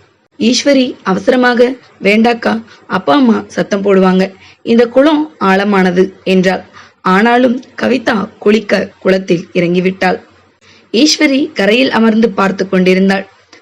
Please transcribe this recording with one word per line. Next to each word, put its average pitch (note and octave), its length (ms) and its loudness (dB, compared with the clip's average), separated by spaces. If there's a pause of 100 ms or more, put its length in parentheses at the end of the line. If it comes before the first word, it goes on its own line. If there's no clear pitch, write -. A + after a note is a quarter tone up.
(380)
ஈஸ்வரி B3+ 640 0
அவசரமாக, B3 720 0 (280)
"வேண்டாக்கா, A3+ 600 0 (240)
அப்பா A#3 280 -2
அம்மா A3 320 2
சத்தம் G3 360 -4
போடுவாங்க, F#3+ 500 2 (300)
இந்த A#3 240 2
குளம் D4 540 0
ஆழமானது" F#3+ 720 0 (120)
என்றாள். F#3 400 0 (360)
ஆனாலும் A#3+ 640 0 (200)
கவிதா A3+ 460 -2 (100)
குளிக்க G#3 600 -2
குளத்தில் F#3+ 560 -2
இறங்கிவிட்டாள். F3+ 640 -2 (720)
ஈஸ்வரி C#4+ 600 0
கரையில் A3 380 0
அமர்ந்து A3+ 400 0
பார்த்து F#3+ 380 -4
கொண்டிருந்தாள். F#3+ 580 0 (360)